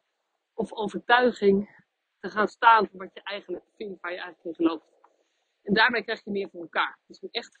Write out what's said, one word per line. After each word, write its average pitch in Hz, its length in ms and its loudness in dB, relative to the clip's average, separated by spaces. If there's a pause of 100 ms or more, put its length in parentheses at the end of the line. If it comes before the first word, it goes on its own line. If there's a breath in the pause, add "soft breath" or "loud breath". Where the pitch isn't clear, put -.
(540)
of - 180 -6
overtuiging 208 1120 2 (360)
te 196 100 -10
gaan 208 180 -2
staan 226 400 4
voor 185 100 -20
wat 185 160 -18
je - 80 -20
eigenlijk 190 420 -12 (120)
vindt, 196 240 -14
waar 175 120 -10
je 185 60 -10
eigenlijk 175 400 -14
in 165 80 0
gelooft. 165 200 -2 (760)
En 208 120 0
daarmee 226 280 2
krijg 220 220 -8
je 214 60 -12
meer 196 200 -6
voor 175 100 -18
elkaar. - 460 -6
Dus - 140 -20 (100)
echt - 300 -10